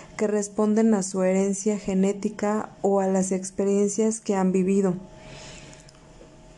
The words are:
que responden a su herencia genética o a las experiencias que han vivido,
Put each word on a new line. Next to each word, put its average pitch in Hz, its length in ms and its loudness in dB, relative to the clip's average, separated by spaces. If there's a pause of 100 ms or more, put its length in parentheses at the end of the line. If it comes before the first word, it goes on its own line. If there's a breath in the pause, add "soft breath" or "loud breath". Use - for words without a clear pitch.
(180 loud breath)
que 214 100 0
responden 214 680 2
a 196 80 2
su 185 220 -2
herencia 196 560 0
genética 202 920 0 (140)
o 196 160 2
a 190 80 2
las 190 240 0
experiencias 202 880 0
que - 160 -4
han 190 160 2
vivido, 190 420 2 (1600 loud breath)